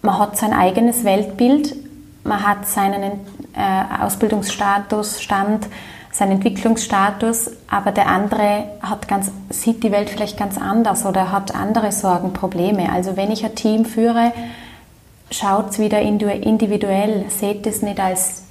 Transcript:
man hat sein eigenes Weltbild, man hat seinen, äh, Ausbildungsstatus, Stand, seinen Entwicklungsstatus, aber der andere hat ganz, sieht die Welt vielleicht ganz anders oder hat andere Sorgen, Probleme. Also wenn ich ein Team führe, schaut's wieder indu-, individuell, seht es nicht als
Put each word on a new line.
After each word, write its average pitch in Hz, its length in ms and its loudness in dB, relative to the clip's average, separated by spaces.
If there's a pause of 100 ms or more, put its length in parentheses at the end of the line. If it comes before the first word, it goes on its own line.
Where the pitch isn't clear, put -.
man 185 180 2
hat 208 180 0
sein 214 160 0
eigenes 226 500 2
Weltbild, 220 720 2 (480)
man 202 220 -2
hat 196 220 0
seinen, 196 440 0 (420)
äh, 190 500 0
Ausbildungsstatus, 202 1200 0
Stand, 208 460 0 (440)
seinen 196 220 2
Entwicklungsstatus, 208 1200 0 (160)
aber 202 240 0
der 202 160 2
andere 208 580 2 (160)
hat 202 260 -6
ganz, 196 240 0 (180)
sieht 226 340 -2
die 214 80 2
Welt 202 200 2
vielleicht 208 260 -6
ganz 196 220 -4
anders 208 460 2
oder 185 260 0
hat 196 240 -2
andere 214 360 0
Sorgen, 185 420 0
Probleme. 185 580 0
Also 180 260 -2
wenn 196 140 0
ich 214 120 -2
ein 220 120 -6
Team 220 280 2
führe, 233 480 2 (1000)
schaut's 202 480 0
wieder 214 220 2
indu-, 208 260 2
individuell, 208 1000 2
seht 202 360 -4
es 208 160 -2
nicht 202 180 -4
als 185 520 -2